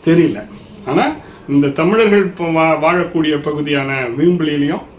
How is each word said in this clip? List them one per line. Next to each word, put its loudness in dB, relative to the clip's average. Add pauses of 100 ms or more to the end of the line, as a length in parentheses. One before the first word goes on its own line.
தெரியல. 2 (380)
ஆனா, 0 (360)
இந்த 2
தமிழர்கள் 2
இப்போ -6
வா-, 2
வாழக்கூடிய 0
பகுதியான -4 (180)
வீம்பிளிலையும் 0 (160)